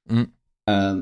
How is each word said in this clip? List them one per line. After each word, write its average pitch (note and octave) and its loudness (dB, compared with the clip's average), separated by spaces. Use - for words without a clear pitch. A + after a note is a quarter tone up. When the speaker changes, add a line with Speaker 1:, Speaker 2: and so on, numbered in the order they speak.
Speaker 1:
Mm. A#2 -2
Speaker 2:
Ehm, G2 0